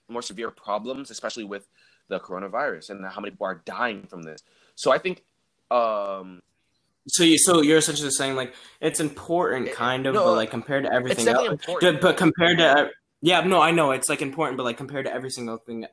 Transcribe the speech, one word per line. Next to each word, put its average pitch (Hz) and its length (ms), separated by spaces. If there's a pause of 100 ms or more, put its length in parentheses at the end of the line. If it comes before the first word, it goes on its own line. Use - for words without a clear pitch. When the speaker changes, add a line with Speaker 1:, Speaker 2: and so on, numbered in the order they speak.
Speaker 1:
more 117 120
severe 110 300
problems, 123 600
especially 110 340
with 98 220 (400)
the 95 120
coronavirus 98 720
and 98 160
how 95 160
many 101 100
people 98 160
are 90 180
dying 104 420
from 85 160
this. 80 180 (340)
So - 160
I 139 60
think, 180 260 (460)
um, 101 720 (680)
Speaker 2:
So - 160
you, 160 140
so 170 240
you're 147 160
essentially 147 340
saying, 135 240
like, 127 180 (260)
it's 160 200
important, 147 720
Speaker 1:
It, - 60
Speaker 2:
kind 127 300
of, 135 80
Speaker 1:
no, 202 120
Speaker 2:
but, - 100
like, 113 160
compared 135 340
to - 80
everything 123 260
Speaker 1:
it's 117 60
definitely 123 240
Speaker 2:
else, 151 160
Speaker 1:
important. 170 360
Speaker 2:
but, 180 80
but 156 80
compared 170 400
to, 165 100
uh, 143 200 (340)
yeah, 170 200
no, 180 200
I 160 100
know 160 200
it's, 131 180
like, 143 120
important, 139 360
but, 131 60
like, 120 140
compared 135 280
to - 80
every 127 180
single 117 260
thing, 113 340